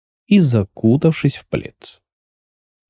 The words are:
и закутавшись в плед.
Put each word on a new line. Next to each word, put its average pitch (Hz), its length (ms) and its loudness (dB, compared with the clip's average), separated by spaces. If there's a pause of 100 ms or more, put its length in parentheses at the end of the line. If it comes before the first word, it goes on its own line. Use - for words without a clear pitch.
(260)
и 202 140 4
закутавшись 135 960 0
в - 100 -20
плед. - 540 -12 (880)